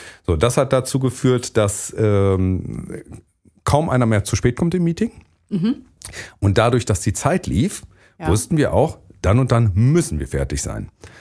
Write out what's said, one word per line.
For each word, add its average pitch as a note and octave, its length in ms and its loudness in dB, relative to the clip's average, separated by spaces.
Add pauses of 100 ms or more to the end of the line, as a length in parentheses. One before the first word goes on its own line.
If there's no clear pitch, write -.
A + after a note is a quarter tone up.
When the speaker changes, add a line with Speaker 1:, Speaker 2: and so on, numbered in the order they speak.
(260)
Speaker 1:
So, E2+ 100 2
das A#2+ 220 2
hat C3+ 160 2
dazu C3 260 0
geführt, B2+ 560 0
dass, G#2 420 0
ähm, G2 1040 0 (600)
kaum D#3 240 0
einer B2 180 2
mehr G#2+ 180 2
zu - 120 -4
spät B2 200 0
kommt E3+ 180 -2
im F3+ 100 0
Meeting. E3+ 260 -2 (380)
Speaker 2:
Mhm. G#3 380 -4 (520)
Speaker 1:
Und G2+ 200 2
dadurch, A#2+ 260 2
dass - 160 -2
die G#2+ 120 -2
Zeit F3+ 340 -2
lief, - 360 -2 (360)
Speaker 2:
Ja. D#3+ 100 -6
Speaker 1:
wussten F#3 280 0
wir C3+ 160 2
auch, A#2+ 260 0 (240)
dann G#2 160 4
und B2+ 140 2
dann A#2 220 4
müssen B2+ 460 2
wir C2+ 80 -6
fertig C#2 340 -2
sein. - 280 -8 (300)